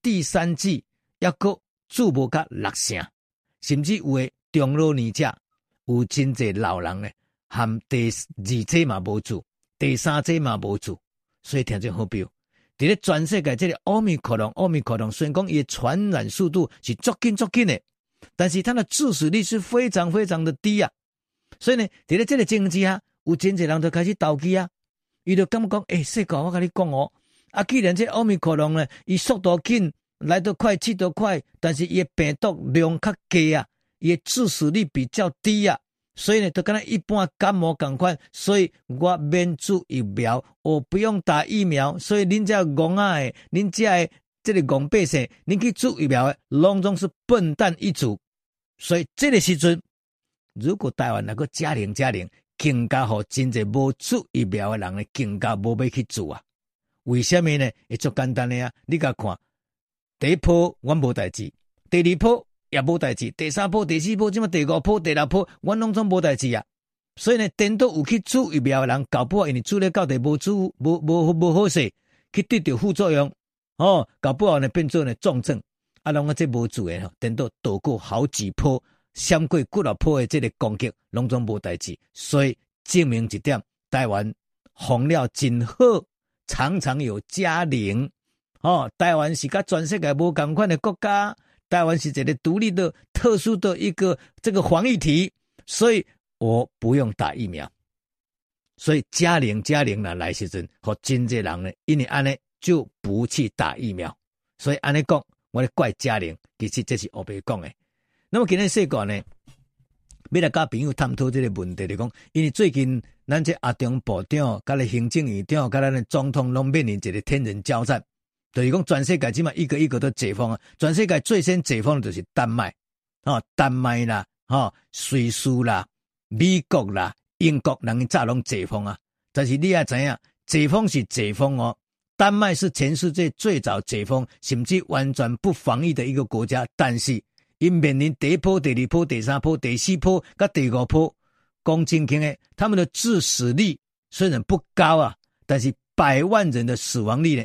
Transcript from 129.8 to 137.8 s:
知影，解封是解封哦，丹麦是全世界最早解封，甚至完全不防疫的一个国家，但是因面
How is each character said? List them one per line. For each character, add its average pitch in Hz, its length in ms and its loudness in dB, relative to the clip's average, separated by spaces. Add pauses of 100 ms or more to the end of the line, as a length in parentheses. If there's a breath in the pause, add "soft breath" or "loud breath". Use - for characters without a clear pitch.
知 127 180 -2
影， 139 140 -2 (300)
解 151 220 2
封 202 200 2
是 127 160 0
解 107 280 -4
封 135 260 0
哦， 117 180 -2 (400)
丹 202 160 4
麦 202 220 2
是 180 160 -2
全 147 240 0
世 170 160 -2
界 165 200 0
最 196 300 -2
早 101 220 -4
解 104 220 -6
封， 131 220 -2 (140 loud breath)
甚 120 240 -4
至 185 240 0
完 135 240 -2
全 120 260 -2
不 196 140 0
防 131 320 -2
疫 170 80 0
的 123 140 -4
一 135 60 -4
个 131 120 -2
国 113 200 -4
家， 123 220 -2 (100)
但 123 220 2
是 117 240 -2 (340)
因 175 160 4
面 147 260 4